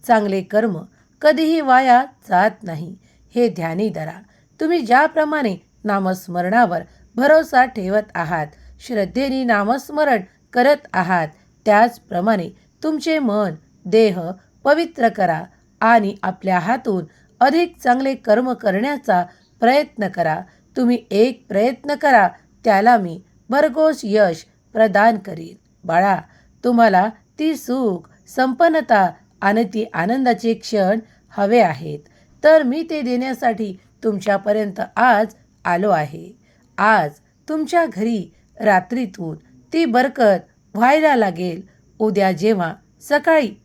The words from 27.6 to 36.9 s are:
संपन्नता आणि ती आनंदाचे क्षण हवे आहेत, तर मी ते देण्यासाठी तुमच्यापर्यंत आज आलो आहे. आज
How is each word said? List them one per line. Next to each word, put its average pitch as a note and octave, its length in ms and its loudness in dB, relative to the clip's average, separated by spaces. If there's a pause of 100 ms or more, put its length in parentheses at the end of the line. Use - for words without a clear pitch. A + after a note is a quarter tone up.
संपन्नता C4 840 2 (300)
आणि G#3 240 0
ती G#3+ 200 -6 (100)
आनंदाचे A3+ 600 -2
क्षण G#3+ 440 -2 (300)
हवे G#3 320 0
आहेत, D3+ 380 -2 (460)
तर D#4 180 6
मी C#4+ 280 -4
ते D4+ 120 -6
देण्यासाठी A#3+ 720 -4 (300)
तुमच्यापर्यंत G#3 760 -2 (160)
आज A3 300 2 (380)
आलो F3+ 260 -2
आहे. E3 420 -4 (460)
आज F#3+ 320 2 (380)